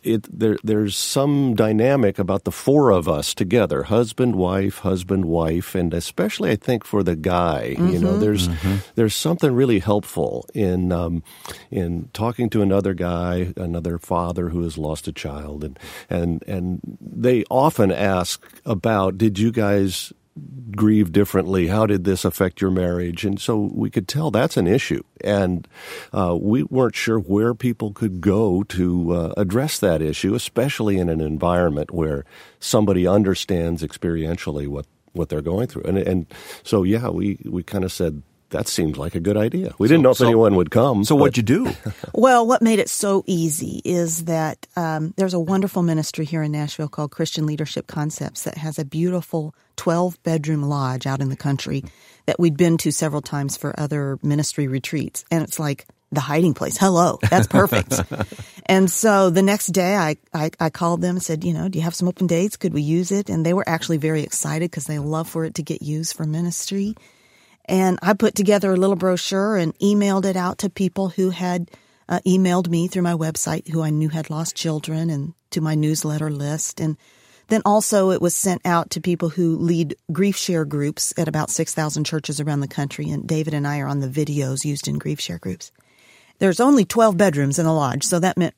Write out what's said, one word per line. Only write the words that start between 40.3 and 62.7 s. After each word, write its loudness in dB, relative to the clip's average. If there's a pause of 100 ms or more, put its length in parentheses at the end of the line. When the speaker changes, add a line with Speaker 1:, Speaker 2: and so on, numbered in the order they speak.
Speaker 1:
would 4
come, 4
Speaker 3:
so 4
what'd 6
Speaker 1:
but 0
Speaker 3:
you 2
do? 2 (200)
Speaker 2:
<laughs> -14
Well, 6
what 2
made 4
it -2
so 0
easy -2
is -2
that, -4
um, -4
there's 0
a 0
wonderful 0
ministry -2
here -4
in -2
Nashville -6
called -6
Christian -4
Leadership -6
Concepts -8
that -10
has -8
a -6
beautiful -4 (200)
twelve-bedroom 0
lodge -2
out -2
in 0
the -4
country -4 (440)
that 0
we'd 4
been 4
to 0
several -2
times -4
for -6
other -4
ministry 0
retreats. -6
And 0
it's -8
like -4 (280)
the 0
hiding 2
place. -4
Hello, 4 (100)
that's 6
perfect. 4 (340)
Speaker 3:
<laughs> -18
Speaker 2:
And 6
so 4
the 4
next 2
day 0
I, 0 (180)
I, -2 (100)
I 2
called -2
them 0
and -4
said, -4
you 0
know, -2
"Do -6
you -2
have -2
some -2
open -2
dates? 0
Could -2